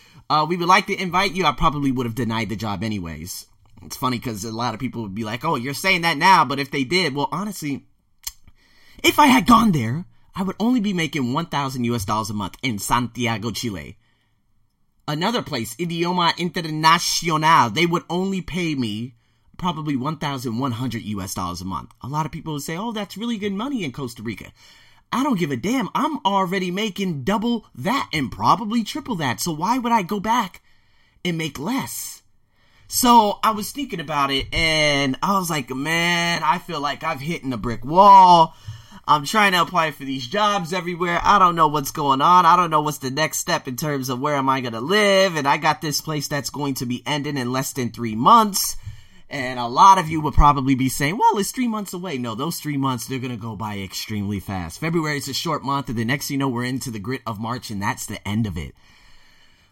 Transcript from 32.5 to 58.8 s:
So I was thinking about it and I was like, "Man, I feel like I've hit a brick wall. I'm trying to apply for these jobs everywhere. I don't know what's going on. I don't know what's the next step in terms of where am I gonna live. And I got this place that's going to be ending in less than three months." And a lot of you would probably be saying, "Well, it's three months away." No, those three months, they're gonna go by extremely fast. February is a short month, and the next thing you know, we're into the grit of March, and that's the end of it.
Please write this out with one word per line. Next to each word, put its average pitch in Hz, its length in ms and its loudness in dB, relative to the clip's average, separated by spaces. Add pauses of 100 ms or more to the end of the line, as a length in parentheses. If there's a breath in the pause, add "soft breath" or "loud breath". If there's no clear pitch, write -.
So 233 560 4
I 220 80 4
was 214 220 -6
thinking 269 260 -8
about 143 320 -2
it 135 240 -2
and 151 640 2
I 190 160 2
was 180 140 0
like, 151 240 -4
"Man, 170 720 0
I 160 140 2
feel 165 220 -8
like 139 220 -6
I've 160 180 -4
hit 147 220 -6
a 131 140 -4
brick 113 280 -6
wall. 180 720 10 (500 loud breath)
I'm 147 200 2
trying 202 260 4
to 180 120 2
apply 165 280 0
for 143 140 -12
these 135 240 -6
jobs 202 440 0
everywhere. 175 520 -2
I 196 160 6
don't 170 160 6
know 165 100 6
what's 147 240 0
going 139 300 0
on. 175 260 8
I 165 80 8
don't 175 160 2
know 156 120 2
what's 147 160 -4
the 127 120 -6
next 143 280 -2
step - 280 -4
in 127 80 -8
terms 139 360 -4
of 123 100 -4
where 147 160 0
am 135 120 0
I 131 120 2
gonna 113 200 -6
live. 190 540 4
And 143 140 0
I 151 80 4
got 151 240 0
this 147 200 -4
place 151 280 -6
that's 143 220 -4
going 139 240 -4
to 127 120 -6
be 120 180 -6
ending 143 320 -4
in 123 140 -4
less 127 220 -4
than 123 180 -4
three 117 240 -6
months." 202 600 4 (560 loud breath)
And 127 280 -6
a 120 80 -4
lot 185 300 8
of 160 100 -2
you 160 140 -2
would 147 120 -2
probably 139 400 6
be 131 140 0
saying, 147 280 -2
"Well, 427 220 4
it's 202 140 -2
three 247 160 -2
months 214 240 -6
away." 175 260 -6
No, 120 160 -4
those 147 240 -6
three 147 180 -6
months, 135 300 -2
they're 131 140 -6
gonna 123 160 -6
go 113 180 -8
by 104 240 -8
extremely 101 640 -6
fast. 90 400 -8
February 156 380 -2
is 135 100 -8
a 135 40 -8
short 147 300 -4
month, 139 260 -2
and 120 80 -4
the 117 80 -2
next 135 220 -2
thing 147 80 -6
you 139 40 0
know, 139 100 0
we're 123 160 -2
into 127 260 -6
the 110 80 -8
grit 120 260 -8
of 107 140 -6
March, 113 320 -6
and 101 100 -8
that's 104 260 -6
the - 200 -10
end 107 180 0
of 95 140 -4
it. 71 160 -10 (960 soft breath)